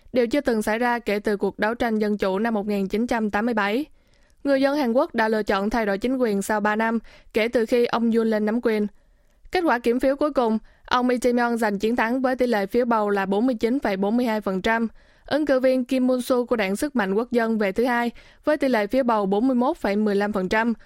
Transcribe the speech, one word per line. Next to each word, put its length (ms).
điều 140
chưa 140
từng 200
xảy 180
ra 200
kể 200
từ 180
cuộc 220
đấu 160
tranh 240
dân 180
chủ 220
năm 140
một 140
nghìn 200
chín 200
trăm 220
tám 160
mươi 80
bảy. 320
Người 180
dân 160
Hàn 160
Quốc 220
đã 120
lựa 160
chọn 260
thay 160
đổi 120
chính 200
quyền 240
sau 180
ba 160
năm 240
kể 140
từ 180
khi 200
ông 260
Yoon 160
lên 180
nắm 180
quyền. 240
Kết 120
quả 160
kiểm 200
phiếu 160
cuối 160
cùng, 260
ông 240
Lee 80
Jae-myung 400
giành 220
chiến 160
thắng 260
với 140
tỷ 120
lệ 180
phiếu 200
bầu 240
là 160
bốn 200
mươi 100
chín 240
phẩy 180
bốn 200
mươi 80
hai 160
phần 200
trăm. 260
Ứng 200
cử 140
viên 260
Kim 220
Mun-su 380
của 100
Đảng 200
Sức 200
mạnh 180
Quốc 180
dân 260
về 140
thứ 140
hai 260
với 120
tỷ 100
lệ 200
phiếu 160
bầu 220
bốn 220
mươi 80
mốt 220
phẩy 180
mười 200
lăm 180
phần 160
trăm. 240